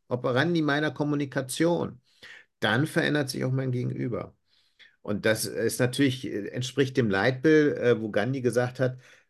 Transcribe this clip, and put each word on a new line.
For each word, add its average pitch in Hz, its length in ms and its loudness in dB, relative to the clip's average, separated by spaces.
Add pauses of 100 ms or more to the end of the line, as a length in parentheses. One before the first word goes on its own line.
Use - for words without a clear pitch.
operandi 139 540 0
meiner 147 280 0
Kommunikation, 147 1080 -2 (600)
dann 110 260 2
verändert 147 420 0
sich 131 160 -4
auch 131 80 -2
mein 131 200 -2
Gegenüber. 123 640 -6 (680)
Und 98 220 -6
das 110 200 2
ist 104 340 -2
natürlich, 127 480 0
äh, 104 220 -6
entspricht 131 480 -2
dem 120 120 2
Leitbild, 127 720 4
äh, 117 220 2
wo 110 100 -6
Gandhi 117 300 0
gesagt 123 400 0
hat, 127 180 0 (320)